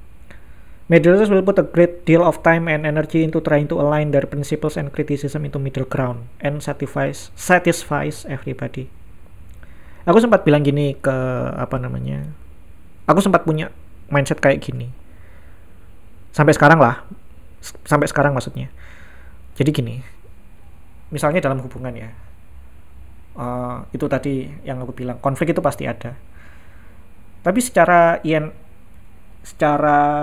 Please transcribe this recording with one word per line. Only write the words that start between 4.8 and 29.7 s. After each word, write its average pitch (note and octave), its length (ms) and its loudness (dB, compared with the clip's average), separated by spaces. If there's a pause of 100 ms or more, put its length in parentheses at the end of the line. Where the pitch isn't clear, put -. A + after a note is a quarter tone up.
criticism C#3+ 500 -2
into C#3+ 140 -6
middle C3+ 260 -2
ground B2 460 -4 (100)
and D3 220 -2
satisfies, C#3+ 720 -4
satisfies E3 960 0
everybody. C3 580 -8 (1160)
Aku F3+ 160 8
sempat A3 240 4
bilang D3 160 6
gini C#3+ 320 2
ke, - 180 0 (460)
apa B2 240 -4
namanya, B2+ 480 -6 (800)
aku D#3 80 6
sempat F#3+ 260 4
punya D#3 300 -2 (400)
mindset C#3+ 240 2
kayak C#3 240 4
gini. B2+ 320 -8 (1400)
Sampai D3 240 6
sekarang D#3+ 240 10
lah. A#2+ 240 6 (560)
S-, - 240 -14
sampai D3 240 4
sekarang C#3+ 320 2
maksudnya. C3 320 -6 (880)
Jadi C#3 160 2
gini, A#2+ 240 -2 (1120)
misalnya D3+ 300 0
dalam C3+ 260 0
hubungan B2 300 -10
ya, A2+ 160 -12 (1300)
eh, B2 380 -4 (180)
itu B2 120 -2
tadi C#3 440 -2 (160)
yang B2+ 160 -6
aku B2 80 -8
bilang, B2 320 -6
konflik D3 320 2
itu - 80 -2
pasti C#3 240 0
ada. A#2+ 320 -8 (1300)
Tapi F#3+ 180 2
secara E3+ 600 6
I D#3 100 2
N, D#3 160 0 (920)
secara D3 520 4 (260)